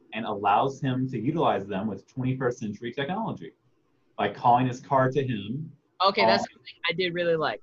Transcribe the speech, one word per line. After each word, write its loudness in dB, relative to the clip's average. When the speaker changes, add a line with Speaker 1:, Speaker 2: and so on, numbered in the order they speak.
Speaker 1:
and -6
allows 2
him 0
to -4
utilize 0
them -2
with -8
twenty-first -2
century -8
technology -6
by 0
calling 4
his -6
car 2
to 0
him. -4
Speaker 2:
Okay, 2
that's 4
Speaker 1:
Um, -8
Speaker 2:
something -18
I 0
did -2
really 2
like. -2